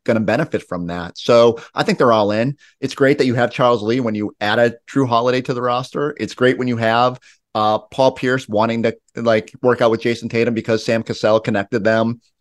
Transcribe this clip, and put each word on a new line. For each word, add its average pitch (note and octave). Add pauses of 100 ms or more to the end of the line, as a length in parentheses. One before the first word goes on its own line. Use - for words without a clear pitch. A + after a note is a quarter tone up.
gonna A2+
benefit A2
from F2
that. E2+
So A#2 (140)
I C#3+
think G3
they're B2
all G#2
in. A#2 (240)
It's C3+
great C#3
that C#3+
you B2
have A#2+
Charles A#2+
Lee A2+
when A#2
you G#2
add G#2+
a A#2 (120)
Jrue C3+
Holiday B2
to C3
the A#2+
roster. C3
It's G#2+
great B2+
when B2+
you A#2+
have, A#2 (380)
uh, G#2+
Paul C3
Pierce C3
wanting A2
to, A2+ (200)
like, A2+
work A#2+
out A#2+
with A2+
Jason A#2
Tatum A#2
because A2
Sam A2+
Cassell A2
connected G#2+
them A2+ (200)